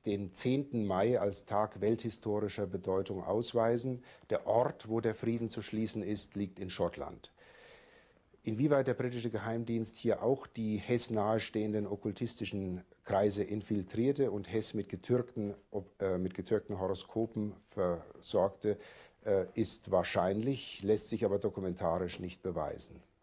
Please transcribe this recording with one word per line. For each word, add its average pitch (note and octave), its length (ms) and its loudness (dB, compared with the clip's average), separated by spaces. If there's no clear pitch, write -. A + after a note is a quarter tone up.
den G2+ 260 0
zehnten B2+ 540 0
Mai G2+ 340 4
als G2 240 -2
Tag G#2 380 0
welthistorischer G#2 840 0
Bedeutung F#2 560 -2
ausweisen. A#2+ 800 0
Der - 160 0
Ort, A2 420 2
wo A2+ 140 2
der A2 100 2
Frieden A2+ 380 -2
zu - 100 -6
schließen A2 420 -4
ist, G#2 340 -4
liegt G2+ 220 -4
in F#2+ 120 -6
Schottland. - 640 -4
Inwieweit C3+ 440 4
der B2+ 80 2
britische A#2+ 360 -2
Geheimdienst A2+ 680 -2
hier A2+ 240 2
auch C3 240 2
die G#2+ 320 -2
Hess A#2+ 320 0
nahestehenden G#2+ 760 0
okkultistischen G2+ 960 -4
Kreise G2+ 400 4
infiltrierte A2 840 0
und F#2+ 200 -6
Hess G#2+ 220 -2
mit G#2 160 -4
getürkten, A2 680 0
ob-, - 300 -8
äh, F#2+ 160 2
mit F2+ 160 0
getürkten G2+ 480 -2
Horoskopen G#2 760 -2
versorgte, F#2+ 1080 0
äh, G2 300 4
ist - 360 -2
wahrscheinlich, G2 920 2
lässt G#2 280 2
sich A2+ 140 0
aber G2+ 140 2
dokumentarisch F2+ 840 -2
nicht F2+ 220 -10
beweisen. D#2+ 600 -6